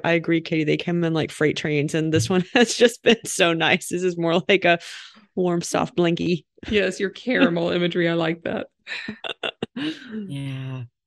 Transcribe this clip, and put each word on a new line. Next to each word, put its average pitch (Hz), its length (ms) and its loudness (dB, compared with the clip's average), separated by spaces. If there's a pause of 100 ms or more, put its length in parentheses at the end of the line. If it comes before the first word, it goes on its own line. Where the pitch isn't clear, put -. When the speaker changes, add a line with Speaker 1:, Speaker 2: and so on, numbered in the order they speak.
Speaker 1:
I 170 80 2
agree, 165 280 2
Katie, 160 240 0
they 151 120 2
come 175 260 -2
in 160 120 0
like 156 180 0
freight - 240 0
trains, 151 380 -2
and 156 180 0
this 160 180 2
one 185 180 2
<laughs> - 60 -20
has 240 220 4
just 233 260 2
been 226 220 4
so 170 300 2
nice. 160 340 0
This 180 160 -4
is 175 140 0
more 170 300 2
like 190 160 4
a 170 140 6 (560)
warm, 175 280 0
soft - 340 -2
blankie. 170 480 0 (240)
Speaker 2:
Yes, 190 320 0
your 190 100 -2
caramel 175 600 0
<laughs> - 20 -2
imagery. 175 360 0
I 170 60 0
like 170 280 -2
that. - 240 -4 (1080)
Speaker 3:
Yeah. 160 1080 -8 (240)